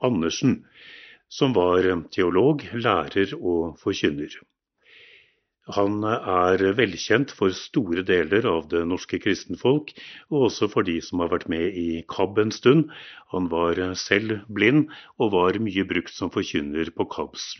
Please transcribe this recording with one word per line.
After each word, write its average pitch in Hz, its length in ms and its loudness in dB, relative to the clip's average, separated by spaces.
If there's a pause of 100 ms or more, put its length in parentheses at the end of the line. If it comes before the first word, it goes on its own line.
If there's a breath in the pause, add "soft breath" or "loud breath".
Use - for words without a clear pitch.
Andersen, 107 540 0 (720 loud breath)
som 135 260 0
var, 90 300 4
eh, 90 160 0 (100)
teolog, 98 600 2
lærer 98 640 0
og 85 420 -2
forkynner. 76 540 -4 (1300 soft breath)
Han, 101 360 0
eh, 110 240 -2
er 92 460 4
velkjent 110 580 0
for 95 200 0
store 92 520 -2
deler 92 460 2
av 80 180 0
det 85 200 0
norske 90 340 -4
kristenfolk, 120 720 0 (380 loud breath)
og 135 180 4
også 104 200 -2
for 107 140 0
de 85 160 -2
som 87 200 -6
har 85 100 0
vært 85 180 -4
med 85 300 -2
i 82 320 -4
kab 101 300 -2
en 107 120 2
stund. 151 380 4 (420 loud breath)
Han 92 160 -2
var, 85 320 0
eh, 92 140 -4
selv 104 560 -2
blind, 120 400 4 (300 loud breath)
og 113 120 2
var 92 280 4
mye 98 280 -2
brukt 87 220 -4
som 92 220 -6
forkynner 80 600 -4
på 98 160 -4
kabs - 520 -10